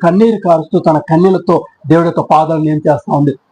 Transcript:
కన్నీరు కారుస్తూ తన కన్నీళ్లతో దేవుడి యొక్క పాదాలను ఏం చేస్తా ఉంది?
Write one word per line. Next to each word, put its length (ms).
కన్నీరు 460
కారుస్తూ 300
తన 200
కన్నీళ్లతో 680
దేవుడి 200
యొక్క 140
పాదాలను 440
ఏం 120
చేస్తా 400
ఉంది? 220